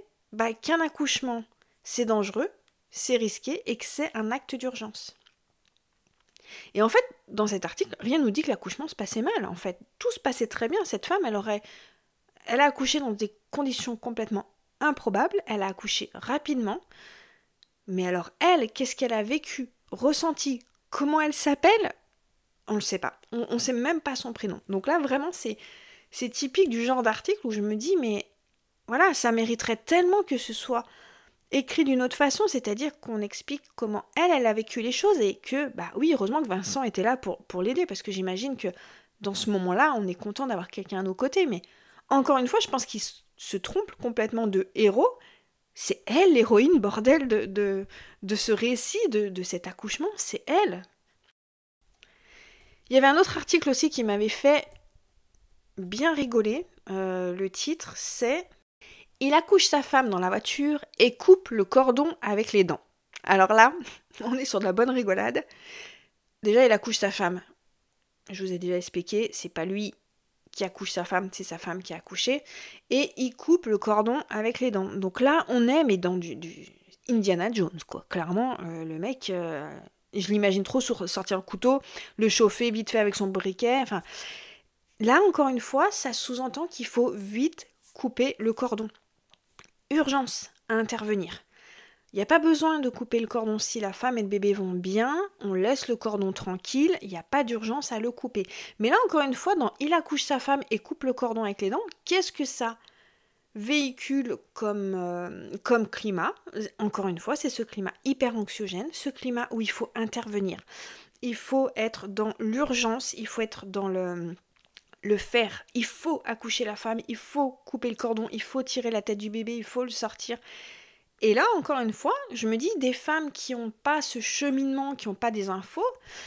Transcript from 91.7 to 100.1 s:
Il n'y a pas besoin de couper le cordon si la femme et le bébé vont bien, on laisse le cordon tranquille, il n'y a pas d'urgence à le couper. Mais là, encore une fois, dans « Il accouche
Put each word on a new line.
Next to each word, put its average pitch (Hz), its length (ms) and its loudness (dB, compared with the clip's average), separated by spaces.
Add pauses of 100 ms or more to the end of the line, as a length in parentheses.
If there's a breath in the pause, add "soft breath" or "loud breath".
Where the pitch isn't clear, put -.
Il - 40 -6
n'y 196 60 0
a 208 40 -4
pas 330 140 6
besoin 311 400 4
de 262 80 0
couper 233 320 -2
le 220 80 -4
cordon 220 320 -2
si - 180 -4
la 202 140 -4
femme 254 260 -2
et 220 40 0
le 196 60 -4
bébé 202 240 2
vont 190 200 -2
bien, 202 440 0 (220)
on 196 160 -4
laisse 214 320 2
le 240 80 0
cordon 202 380 -2
tranquille, 262 720 0
il - 60 -12
n'y 190 80 -10
a 165 60 -10
pas - 220 0
d'urgence 233 480 -4
à 220 80 -4
le 233 100 -2
couper. 240 320 -6 (380 loud breath)
Mais 220 100 2
là, 330 60 6 (100)
encore 320 140 2
une 269 140 2
fois, 370 200 0
dans « 262 260 0
Il 294 120 0
accouche 330 320 0